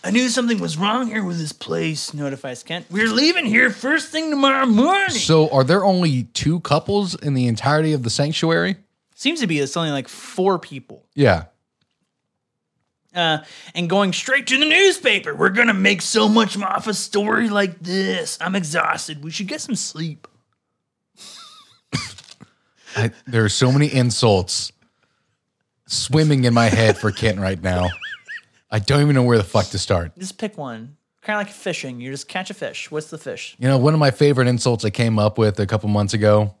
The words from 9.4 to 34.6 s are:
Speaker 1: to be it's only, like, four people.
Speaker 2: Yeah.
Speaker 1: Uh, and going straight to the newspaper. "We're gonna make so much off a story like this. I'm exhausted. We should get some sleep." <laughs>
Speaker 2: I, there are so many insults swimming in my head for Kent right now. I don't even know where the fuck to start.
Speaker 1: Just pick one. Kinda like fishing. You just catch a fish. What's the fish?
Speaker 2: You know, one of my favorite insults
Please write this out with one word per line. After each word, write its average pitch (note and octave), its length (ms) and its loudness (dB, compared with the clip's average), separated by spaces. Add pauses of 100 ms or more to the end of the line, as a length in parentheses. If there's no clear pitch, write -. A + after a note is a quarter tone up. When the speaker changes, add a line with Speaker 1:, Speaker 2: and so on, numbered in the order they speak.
Speaker 1:
to A#3 60 -2
be D#3+ 120 -2
it's C#3 180 -4
only, E3 140 -2
like, C#3 180 -6
four F#3 500 -2
people. - 460 -16 (100)
Speaker 2:
Yeah. G2 300 4 (1700)
Speaker 1:
Uh, E3 240 0 (360)
and E3+ 140 -4
going G3 240 2
straight C4+ 340 -2
to C4 120 2
the D4+ 100 2
newspaper. D4+ 680 2
"We're E3 140 2
gonna A3+ 240 2
make G3 300 2
so G#3+ 260 2
much G#3+ 300 2
off G3 280 -4
a G#3+ 60 -4
story G#3+ 560 -2
like G3+ 320 -2
this. F3+ 600 -4
I'm F3+ 120 -4
exhausted. D#3+ 680 -4
We D#3+ 60 -10
should F#3 180 -8
get D4 140 -8
some B3+ 120 -6
sleep." - 540 -10 (880)
<laughs> - 800 -18 (1000)
Speaker 2:
I, A2 160 0 (160)
there A#2 160 2
are G#2+ 60 4
so B2+ 240 2
many C#3+ 200 2
insults A2 800 2 (1160)
swimming D3 580 2
in A#2+ 80 4
my A#2 140 4
head A2 320 4
for G#2+ 120 -2
Kent G2+ 300 -2
right F#2+ 220 -2
now. F2+ 260 0 (840)
I A2 100 0
don't C#3 200 2
even D3 140 4
know C3 80 4
where A#2+ 160 4
the G2+ 60 2
fuck G#2+ 240 0
to F#2+ 100 -6
start. E2+ 400 -2
Speaker 1:
Just F#3 180 -12
pick G#3 220 -10
one. B2+ 380 -12 (260)
Kinda G#3+ 160 -4
like G3+ 120 -6
fishing. C3+ 520 -8
You C3 80 -12
just C3+ 180 -12
catch F#3+ 220 -8
a G3 40 -12
fish. - 360 -12
What's D3+ 180 -8
the D#3 100 -16
fish? - 400 -14
Speaker 2:
You B2+ 100 0
know, C3+ 100 4
one D3 160 4
of D#3+ 60 2
my C#3+ 100 4
favorite C3+ 360 4
insults A#2+ 380 0